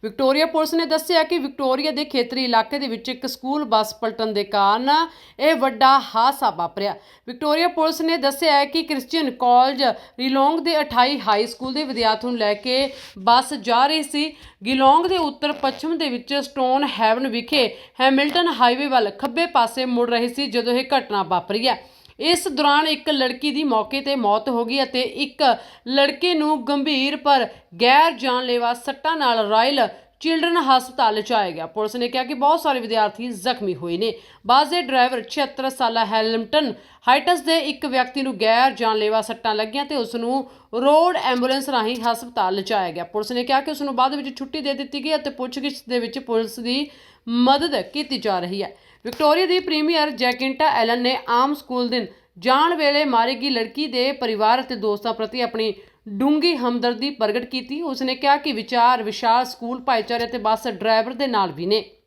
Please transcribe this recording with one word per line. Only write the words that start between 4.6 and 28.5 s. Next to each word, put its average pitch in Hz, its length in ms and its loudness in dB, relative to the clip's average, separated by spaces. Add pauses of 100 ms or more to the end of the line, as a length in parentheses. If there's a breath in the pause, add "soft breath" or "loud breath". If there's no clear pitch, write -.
ਇਹ 302 160 4
ਵੱਡਾ 262 440 4 (160)
ਹਾਦਸਾ 247 340 2
ਵਾਪਰਿਆ। 175 460 -4 (320 loud breath)
ਵਿਕਟੋਰੀਆ 302 400 0
ਪੁਲਿਸ 320 340 0
ਨੇ 330 160 0
ਦੱਸਿਆ 277 360 2
ਹੈ 285 120 6
ਕਿ 320 180 -4
ਕ੍ਰਿਸਚੀਅਨ 294 480 -2
ਕਾਲਜ 247 520 4 (360 loud breath)
ਰਿਲੋਂਗ 269 400 2
ਦੇ 302 220 0
ਅਠਾਈ 262 380 2
ਹਾਈ 214 280 0
ਸਕੂਲ 254 260 -10
ਦੇ 294 100 -4
ਵਿਦਿਆਰਥੀ 226 440 -2
ਨੂੰ 247 100 -4
ਲੈ 214 160 0
ਕੇ 254 400 -2 (260 loud breath)
ਬੱਸ 240 340 4
ਜਾ 240 340 2
ਰਹੀ 311 160 0
ਸੀ। 294 320 -4 (300 loud breath)
ਗਿਲੋਂਗ 269 400 4
ਦੇ 381 120 0
ਉੱਤਰ 294 340 -2
ਪੱਛਮ 294 460 -4
ਦੇ 294 120 -2
ਵਿੱਚ 240 240 -6
ਸਟੋਨ 277 500 0
ਹੈਵਨ 226 440 0
ਵਿਖੇ 240 500 0 (240 loud breath)
ਹੈਮਿਲਟਨ 285 460 4
ਹਾਈਵੇ 254 400 2
ਵੱਲ 247 220 2
ਖੱਬੇ 269 360 -2
ਪਾਸੇ 254 400 0
ਮੁੜ 240 240 0
ਰਹੀ 240 200 0
ਸੀ, 277 180 -4
ਜਦੋਂ 233 260 -2
ਇਹ 262 120 0 (120)
ਘਟਨਾ 208 260 -2
ਵਾਪਰੀ 185 440 -2
ਹੈ। - 220 -2 (300 loud breath)
ਇਸ 339 280 0
ਦੌਰਾਨ 294 400 2
ਇੱਕ 302 220 -4
ਲੜਕੀ 262 420 -2
ਦੀ 294 120 -2
ਮੌਕੇ 240 360 0
'ਤੇ 277 160 -2
ਮੌਤ 214 340 0
ਹੋ 233 160 0
ਗਈ 262 180 0
ਅਤੇ 254 180 -2
ਇੱਕ 269 560 0 (300 loud breath)
ਲੜਕੇ 277 460 2
ਨੂੰ 302 340 0
ਗੰਭੀਰ 285 480 0
ਪਰ 277 320 2 (340 loud breath)
ਗੈਰ 285 300 6
ਜਾਨਲੇਵਾ 247 640 -2